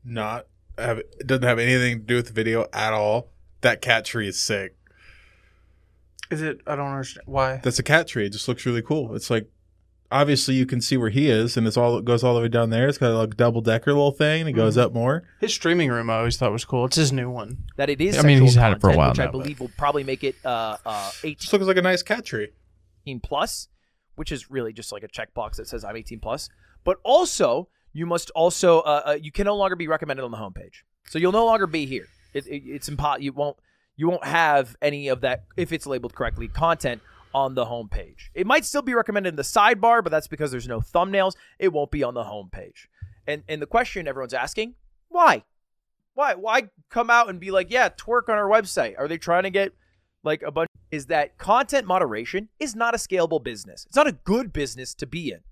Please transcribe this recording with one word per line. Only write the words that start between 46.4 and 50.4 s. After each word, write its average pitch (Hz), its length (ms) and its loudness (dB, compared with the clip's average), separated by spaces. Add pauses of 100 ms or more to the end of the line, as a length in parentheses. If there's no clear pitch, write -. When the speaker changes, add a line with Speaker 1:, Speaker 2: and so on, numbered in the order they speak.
Speaker 3:
come 233 200 -2
out 233 200 6
and 180 100 -10
be 190 120 -10
like, 185 180 0
"Yeah, 233 200 2
twerk 240 400 -2
on 220 80 2
our 208 120 0
website"? 180 480 2
Are 139 120 -4
they 165 80 -6
trying 175 260 0
to 196 60 -2
get, 196 240 0 (500)
like, 151 200 -2